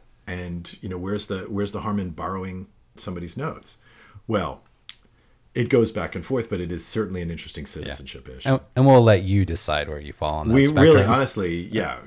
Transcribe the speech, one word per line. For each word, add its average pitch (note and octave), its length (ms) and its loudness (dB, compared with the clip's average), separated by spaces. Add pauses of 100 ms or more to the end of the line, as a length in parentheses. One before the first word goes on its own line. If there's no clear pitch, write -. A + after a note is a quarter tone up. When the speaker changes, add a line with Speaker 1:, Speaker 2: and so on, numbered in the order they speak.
(260)
Speaker 1:
And, F2 540 -10
you G#2+ 80 -10
know, F#2 80 -8
where's G2 300 -4
the, F#2+ 140 -6
where's G2 320 -4
the F#2 100 -8
harm G#2 160 -2
in F2+ 120 -4
borrowing F#2 580 -8 (260)
somebody's F2 420 -10
notes? - 400 -10 (500)
Well, F#2 360 -4 (920)
it B2 140 0
goes A2+ 240 4
back E2+ 220 -6
and F2 100 -8
forth, B2+ 240 -4
but G2+ 100 -4
it F2 140 -6
is E2+ 140 -8
certainly F#2 340 -4
an E2+ 100 -6
interesting D#2+ 340 -10
Speaker 2:
Yeah. - 40 -14
Speaker 1:
citizenship C#2 640 -12
issue. B1+ 180 -8
Speaker 2:
And, C3 120 2 (160)
and C3+ 100 6
we'll B2+ 160 10
let G#2 220 6
you G2 200 4
decide D2+ 460 -4
where D2 100 -8
you D2 140 -14
fall D2+ 220 -4
on D2+ 120 -4
that A2+ 60 2
Speaker 1:
We C#3 140 6
Speaker 2:
spectrum. D3+ 180 4
Speaker 1:
really, D3+ 180 8
honestly, G2 680 0
yeah, D#2+ 360 -4